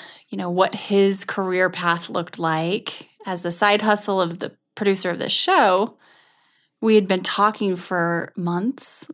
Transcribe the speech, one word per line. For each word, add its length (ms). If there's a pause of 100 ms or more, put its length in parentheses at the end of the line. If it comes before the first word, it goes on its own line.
(300)
you 80
know, 120
what 240
his 520
career 440
path 400
looked 300
like 720 (160)
as 160
the 100
side 300
hustle 400
of 180
the 160 (200)
producer 340
of 100
this 140
show. 640 (840)
We 140
had 120
been 160
talking 520
for 600
months 800